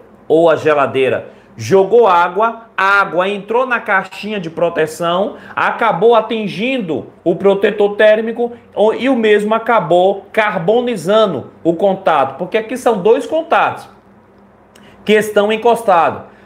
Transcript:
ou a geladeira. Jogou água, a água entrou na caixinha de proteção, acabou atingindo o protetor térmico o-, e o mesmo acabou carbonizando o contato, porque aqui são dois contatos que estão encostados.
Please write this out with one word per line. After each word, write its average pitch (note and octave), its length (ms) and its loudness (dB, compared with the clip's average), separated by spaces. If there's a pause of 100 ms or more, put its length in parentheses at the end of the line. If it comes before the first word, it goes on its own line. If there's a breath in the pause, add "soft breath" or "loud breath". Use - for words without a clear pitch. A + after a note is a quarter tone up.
(260)
ou D#3+ 240 4
a D3+ 60 2
geladeira. C3 800 0 (200 loud breath)
Jogou F#3 500 4
água, F#3 600 0 (100)
a G3 240 2
água F3+ 280 -2
entrou G#3 380 -4
na A#3+ 140 -2
caixinha G3+ 580 -4
de E3 100 -8
proteção, E3+ 880 -2 (200 loud breath)
acabou G#3 580 0
atingindo G#3+ 920 -4 (180)
o F3 100 0
protetor G3+ 640 0
térmico A3+ 560 2 (240 loud breath)
o-, G#3 180 2
e A#3+ 140 -4
o C4+ 80 2
mesmo G#3+ 380 2
acabou G3 800 0
carbonizando G#3 1160 0 (140)
o E3+ 100 2
contato, F3+ 640 0
porque F3+ 180 -6
aqui A3 200 -4
são A#3+ 220 0
dois A3+ 280 2
contatos A3 600 -2 (1160 loud breath)
que G#3 80 0
estão G#3+ 400 2
encostados. G#3+ 720 0 (240 loud breath)